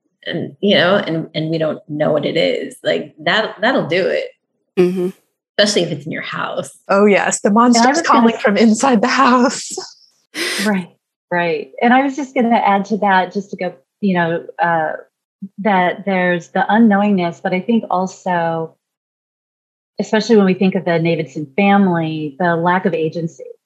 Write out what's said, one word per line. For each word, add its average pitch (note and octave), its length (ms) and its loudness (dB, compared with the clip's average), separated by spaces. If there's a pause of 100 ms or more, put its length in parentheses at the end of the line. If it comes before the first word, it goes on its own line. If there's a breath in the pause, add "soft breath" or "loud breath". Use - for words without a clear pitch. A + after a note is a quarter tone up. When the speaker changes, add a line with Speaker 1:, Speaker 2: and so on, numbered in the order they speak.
(240)
Speaker 1:
and, - 360 -8
you G3+ 160 2
know, F3 200 4
and, E3 380 -4
and D#3+ 160 -4
we E3 80 -2
don't D3+ 300 -4
know D3+ 240 -2
what D3 120 -2
it D3 120 -2
is. E3 480 -2
Like, - 340 -4
that, F#3 420 -2
that'll G#3 280 0
do E3+ 180 0
it. D3+ 240 -4 (480)
Speaker 2:
Mm-hmm. F3+ 320 0 (480)
Speaker 1:
Especially G#3 240 2
if E3+ 100 -4
it's C#3+ 140 -10
in - 60 -10
your - 100 -10
house. - 480 -8 (180)
Speaker 3:
Oh, G3 180 4
yes. F#3 340 2
The A3 80 0
Speaker 4:
And G#3 100 2
I - 20 6
Speaker 3:
monster's A#3+ 260 4
Speaker 4:
was D4 160 2
gonna A#3+ 180 4
Speaker 3:
calling A#3 180 4
from G#3 180 0
inside A3+ 460 4
the B3 60 0
house. B3+ 640 2
<laughs> - 960 -10
Speaker 4:
Right, F#3+ 220 -2 (420)
right. E3+ 420 -2 (100)
And A#3+ 100 4
I C4 100 4
was C#4 140 -2
just C#4 180 -8
gonna A#3 220 2
add G3 300 2
to A3 120 -4
that, F#3 360 0
just G3+ 160 -6
to G3 60 -14
go, F3+ 180 -6 (260)
you G3 140 0
know, E3+ 320 -2 (120)
uh, E3+ 340 0 (680)
that F#3 480 0
there's F3+ 420 -2
the F#3 220 -2
unknowingness, G3+ 720 2
but F#3 100 -4
I F#3 80 -2
think A3 300 -2
also, E3+ 840 -4 (1200)
especially G#3+ 360 2
when G3 100 6
we F#3 80 2
think F#3+ 200 0
of E3 120 -4
the E3+ 120 2
Davidson D#3+ 560 -4
family, E3+ 840 0
the E3+ 180 0
lack F3+ 300 0
of E3+ 80 -2
agency. D#3+ 500 -6 (220)